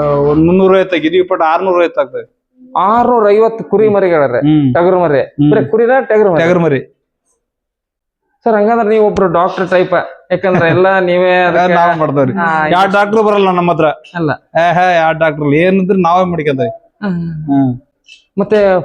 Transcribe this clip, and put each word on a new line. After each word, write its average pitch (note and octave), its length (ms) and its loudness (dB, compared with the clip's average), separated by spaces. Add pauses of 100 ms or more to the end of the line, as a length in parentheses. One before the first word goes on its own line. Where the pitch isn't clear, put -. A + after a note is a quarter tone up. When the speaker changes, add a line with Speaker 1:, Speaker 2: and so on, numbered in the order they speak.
(300)
Speaker 1:
ಒಂದ್ D#3 160 2
ಮುನ್ನೂರೈವತ್ತು F#3 500 2
ಆಗಿದೆ, D#3 200 -2
ಇಪ್ಪಟ್ಟು F3+ 280 0
ಆರ್ನೂರೈವತ್ತು E3+ 560 0
ಆಗ್ತದೆ. B2+ 460 -10 (320)
Speaker 2:
ಆರ್ನೂರೈವತ್ತು A3 840 0
ಕುರಿ G#3+ 240 0
ಮರಿಗಳರೆ? E3+ 500 0
Speaker 1:
ಹ್ಮ್. C#3+ 360 2
Speaker 2:
ಟಗರು F3+ 260 2
ಮರಿ? D3 200 0
Speaker 1:
ಹ್ಮ್. D3 320 0
Speaker 2:
ಬರೀ C#3 120 2
ಕುರಿನ A3+ 260 0 (180)
ಟಗರು G#3+ 240 2
ಮರಿ? E3 100 0
Speaker 1:
ಟಗರು F3 180 0
ಮರಿ. C#3+ 200 0 (1600)
Speaker 2:
ಸರ್, A3+ 100 0
ಹಂಗಾದ್ರೆ G#3+ 340 0
ನೀವು G#3+ 180 2
ಒಬ್ರು F#3+ 200 0
ಡಾಕ್ಟರ್ F3 420 -2
ಟೈಪ್, F3+ 260 0 (360)
ಯಾಕಂದ್ರೆ F3+ 380 0
ಎಲ್ಲ F#3 300 2
ನೀವೇ F3+ 440 0
Speaker 1:
<laughs> F3+ 60 2
Speaker 2:
ಅದಕ್ಕೆ F3 260 0
Speaker 1:
ನಾವ್ E3+ 240 0
ಮಾಡ್ತೇವ್ರಿ. C#3+ 340 0
Speaker 2:
ಹಾ, D#3+ 360 -2
Speaker 1:
ಯಾವ F3+ 160 2
Speaker 2:
ಎಸ್. G3 80 -2
Speaker 1:
ಡಾಕ್ಟರ್ G#3 300 0
ಬರಲ್ಲ G3+ 280 0
ನಮ್ಮ F3 220 0
ಹತ್ರ. D#3 140 0 (280)
Speaker 2:
ಅಲ್ಲ. E3 160 -4
Speaker 1:
ಏ, E3 420 -2
ಹೇ, F3+ 240 0
ಯಾವ D#3+ 160 2
ಡಾಕ್ಟರ್ D#3 320 -2
ಇಲ್ಲ, C#3+ 100 2
ಏನಿದ್ರೆ F#3 480 0
ನಾವೇ F3 220 2
ಮಾಡ್ಕೊಂತೇವೆ. D3 680 -4 (100)
Speaker 2:
ಹ್ಮ್. F3 300 -6 (140)
Speaker 1:
ಹ್ಮ್. C3+ 320 0 (600)
Speaker 2:
ಮತ್ತೆ G3+ 460 0